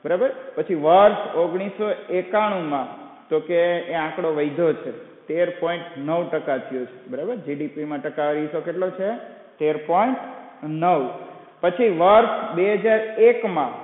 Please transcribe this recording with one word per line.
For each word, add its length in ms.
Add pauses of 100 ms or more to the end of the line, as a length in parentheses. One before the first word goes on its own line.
બરાબર? 300 (240)
પછી 300
વર્ષ 520
ઓગણીસો 500 (340)
એકાણું 520
માં 160 (380)
તો 140
કે 200 (300)
એ 60
આંકડો 420
વધ્યો 340 (100)
છે, 100 (340)
તેર 220 (120)
પોઇન્ટ 380
નવ 240 (100)
ટકા 320
થયો 220
છે, 120 (140)
બરાબર? 320
જી 140
ડી 180
પી 140
માં 160
ટકાવારી 400
હિસ્સો 220
કેટલો 280
છે? 140 (460)
તેર 280
પોઇન્ટ 360 (420)
નવ. 400 (580)
પછી 320
વર્ષ 380 (260)
બે 100 (100)
હજાર 240 (200)
એક 220 (120)
માં 180 (120)